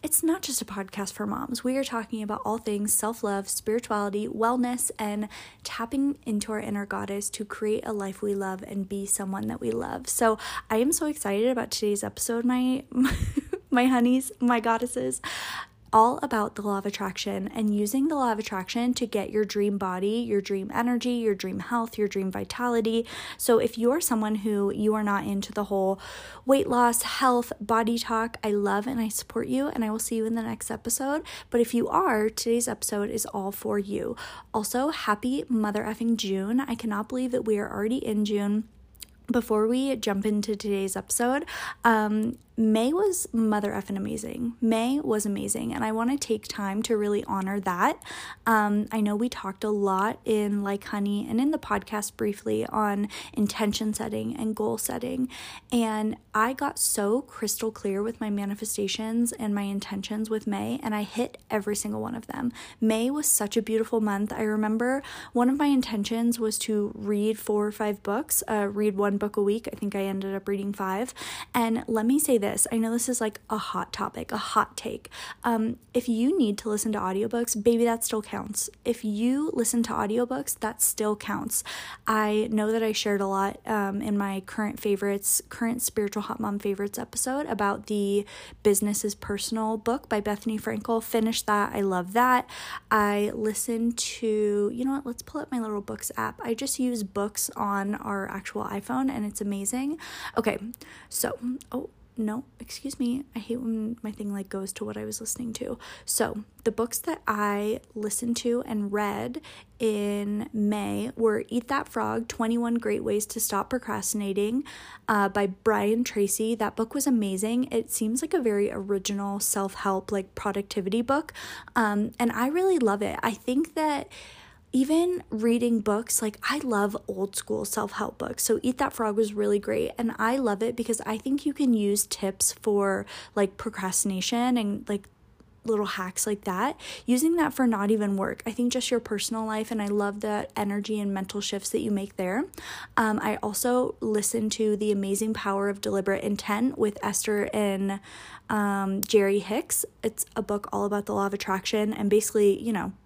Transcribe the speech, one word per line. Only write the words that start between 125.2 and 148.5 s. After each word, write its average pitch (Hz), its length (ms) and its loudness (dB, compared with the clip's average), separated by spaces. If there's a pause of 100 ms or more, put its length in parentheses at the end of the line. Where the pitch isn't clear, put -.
reading 233 500 2
books, 214 420 0
like, 214 220 -2
I 285 160 0
love 208 360 0 (120)
old 196 300 -4
school - 260 -2
self-help 208 540 -4
books. - 260 -6
So - 180 2
Eat 254 180 0
That 277 120 0
Frog 214 240 -2
was 214 180 2
really 208 260 2
great. 214 380 0
And 226 220 -2
I 226 160 2
love 214 260 2
it 240 140 0
because 226 300 -2
I 220 120 -2
think 269 280 -2
you 285 80 2
can 254 200 4
use 208 320 4
tips - 460 -2
for, 202 540 2 (280)
like, 196 220 2
procrastination 208 1040 0
and, 208 320 -2
like, 202 180 -2 (560)
little 214 220 2
hacks 190 420 -4
like 208 160 -2
that, 202 340 0 (280)
using 311 320 4
that 320 160 2
for 262 120 2
not 208 260 2
even 208 260 2
work. - 280 -4
I 226 60 -4
think 240 220 0
just 247 180 0
your 233 80 2
personal 220 460 -4
life, 220 260 -4
and 220 100 -2
I 202 60 -2
love 208 320 0
the 208 380 -2
energy 208 420 0
and 202 140 0
mental 190 260 -4
shifts 202 300 -4
that 220 100 2
you 214 100 0
make 202 280 -2
there. 196 260 0 (540)
Um, 220 260 2
I 214 140 0
also 247 640 0
listened 214 520 0
to 214 220 2
The 214 160 0
Amazing 202 420 0
Power 196 360 0
of 202 100 -4
Deliberate 196 460 0
Intent 208 520 0
with 208 240 0
Esther 208 520 0
and, 196 480 0 (480)
um, 196 520 0